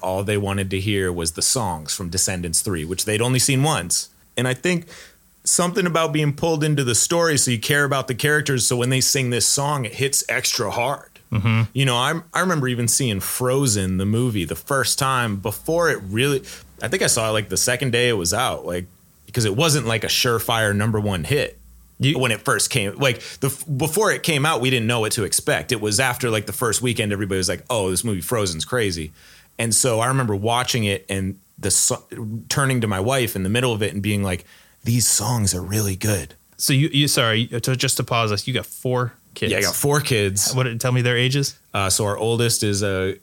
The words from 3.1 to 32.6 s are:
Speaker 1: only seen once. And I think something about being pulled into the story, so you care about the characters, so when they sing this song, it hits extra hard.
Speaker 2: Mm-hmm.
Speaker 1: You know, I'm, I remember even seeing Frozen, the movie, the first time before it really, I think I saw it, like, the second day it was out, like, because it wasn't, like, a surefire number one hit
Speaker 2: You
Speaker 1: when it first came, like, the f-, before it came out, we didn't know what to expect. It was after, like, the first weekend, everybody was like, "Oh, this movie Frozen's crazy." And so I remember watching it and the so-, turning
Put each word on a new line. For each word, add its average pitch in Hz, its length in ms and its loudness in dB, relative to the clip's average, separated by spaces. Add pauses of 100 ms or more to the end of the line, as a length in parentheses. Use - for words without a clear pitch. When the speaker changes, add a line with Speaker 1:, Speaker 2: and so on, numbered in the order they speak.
Speaker 1:
only 127 160 2
seen 131 240 2
once. 107 480 0 (260)
And 123 100 0
I 127 60 0
think 170 340 -2 (580)
something 180 420 0
about 165 260 0
being 147 220 2
pulled 160 300 0
into 143 200 2
the 120 100 2
story, 165 440 2
so - 120 2
you 117 80 0
care 143 260 2
about 139 240 -2
the 127 60 -2
characters, 147 520 0
so 127 100 2
when 123 140 0
they 131 100 2
sing 131 300 0
this 120 160 2
song, 143 400 0
it - 80 -10
hits 135 340 0
extra 117 420 -2
hard. 120 500 -4 (120)
Speaker 2:
Mm-hmm. 113 300 4 (100)
Speaker 1:
You 135 140 0
know, 123 100 2
I'm, 139 280 0 (100)
I 156 60 2
remember 165 280 2
even 120 200 0
seeing 110 320 0
Frozen, 120 760 0
the 95 80 0
movie, 107 400 0
the 80 120 -4
first - 420 0
time 123 380 0
before 156 520 -2
it 117 140 0
really, 127 400 0 (400)
I 110 60 -2
think 185 140 0
I - 40 4
saw 113 240 2
it, - 20 2
like, 107 160 0
the 92 80 -4
second 123 360 0
day 120 180 2
it 113 80 2
was 87 160 0
out, 92 320 -2
like, 90 180 -4 (400)
because 117 220 0
it 98 100 0
wasn't, 147 300 2
like, 113 180 0
a 98 40 -2
surefire 113 680 2
number 107 240 2
one 95 240 -2
hit - 340 0 (420)
Speaker 2:
You 131 180 2
Speaker 1:
when 123 140 2
it 107 80 -4
first 113 300 0
came, 101 260 0
like, 131 240 0 (180)
the 139 80 -2
f-, - 180 -4 (120)
before 160 340 2
it 131 140 -2
came 147 200 2
out, 156 160 0
we 127 80 2
didn't 117 200 2
know 120 100 0
what 107 140 0
to 113 100 -2
expect. 90 480 0
It 113 100 0
was 104 200 0
after, 127 280 0
like, 107 180 -2
the - 60 -8
first 113 300 -2
weekend, 110 300 0
everybody 98 260 -2
was 92 100 0
like, 90 220 -4
"Oh, 104 180 0
this 92 140 0
movie 104 180 -2
Frozen's 90 440 -2
crazy." 90 480 -2 (480)
And 113 120 -2
so 113 280 2
I 120 80 2
remember 131 260 2
watching 117 480 0
it 98 260 0
and 98 300 -2 (180)
the 98 140 -2
so-, - 340 0 (440)
turning 135 320 0